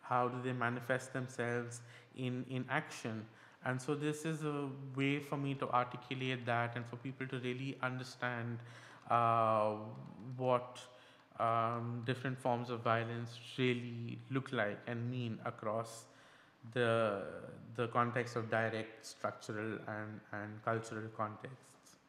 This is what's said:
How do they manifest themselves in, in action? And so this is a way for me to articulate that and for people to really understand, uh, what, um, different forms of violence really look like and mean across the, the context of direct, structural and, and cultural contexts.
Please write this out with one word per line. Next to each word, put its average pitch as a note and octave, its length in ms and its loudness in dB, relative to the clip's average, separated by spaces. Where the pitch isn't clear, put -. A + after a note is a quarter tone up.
How B2 260 2
do B2 140 -2
they B2+ 120 0
manifest B2 600 0
themselves A#2+ 680 -2
in, B2+ 340 -2
in B2+ 200 -2
action? A#2 560 -2
And B2+ 160 0
so D3+ 140 0
this D3+ 280 -2
is D#3 200 -2
a C#3+ 260 -2
way C#3 240 4
for D3 160 -2
me C#3 200 0
to C3+ 140 -2
articulate B2+ 760 0
that A#2 300 2
and A#2+ 100 -4
for B2 120 -8
people C3 300 -6
to C3 120 -4
really B2+ 420 -4
understand, B2 800 -2
uh, A2+ 640 6
what, B2+ 420 2
um, A#2 680 2
different B2+ 340 0
forms A#2+ 300 2
of A#2 120 -2
violence A#2 580 2
really A#2+ 640 2
look C3 220 0
like G#2 240 2
and A#2+ 240 -2
mean A#2+ 340 -2
across A2+ 600 -2
the, A2+ 500 4
the A#2+ 120 0
context A#2+ 480 2
of A2+ 140 -2
direct, A2+ 560 0
structural G#2+ 840 -4
and, G#2+ 320 -6
and G#2+ 320 -8
cultural A2+ 520 0
contexts. - 840 -8